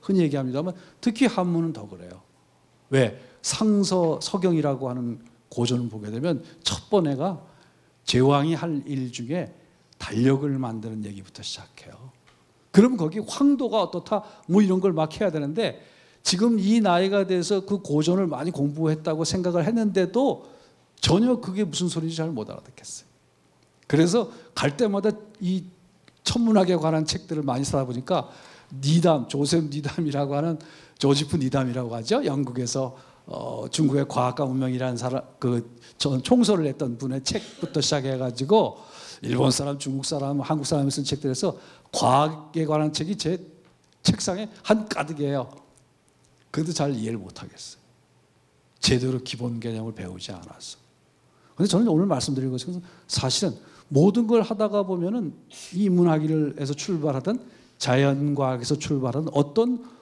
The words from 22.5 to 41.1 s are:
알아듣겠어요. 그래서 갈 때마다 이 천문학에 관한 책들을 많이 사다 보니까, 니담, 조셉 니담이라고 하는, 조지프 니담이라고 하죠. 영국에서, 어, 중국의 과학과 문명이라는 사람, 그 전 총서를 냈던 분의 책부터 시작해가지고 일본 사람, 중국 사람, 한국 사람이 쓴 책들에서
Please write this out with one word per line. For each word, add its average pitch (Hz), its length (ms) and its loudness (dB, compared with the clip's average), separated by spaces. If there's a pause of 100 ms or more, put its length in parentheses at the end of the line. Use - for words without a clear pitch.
알아듣겠어요. - 560 -18 (800)
그래서 175 440 4 (220)
갈 147 240 0
때마다 202 320 2 (300)
이 185 240 -2 (600)
천문학에 214 520 4
관한 160 320 0
책들을 - 340 -4
많이 139 240 -2
사다 135 200 0
보니까, 127 440 -4 (500)
니담, 151 480 4
조셉 151 440 0
니담이라고 143 640 -4
하는, 156 240 -2 (400)
조지프 143 380 2
니담이라고 127 580 -2
하죠. 180 300 0
영국에서, 131 720 -2 (300)
어, 120 460 -8
중국의 139 360 2
과학과 123 380 0
문명이라는 127 520 -2
사람, 127 260 -4 (160)
그 120 380 -2 (200)
전 131 240 0
총서를 214 440 4
냈던 127 320 -4
분의 131 260 -4
책부터 - 580 -4
시작해가지고 131 960 0 (460)
일본 127 280 4
사람, 143 280 -2
중국 135 260 -4
사람, 143 360 -2
한국 147 240 -2
사람이 139 260 2
쓴 139 120 -4
책들에서 135 540 -2 (340)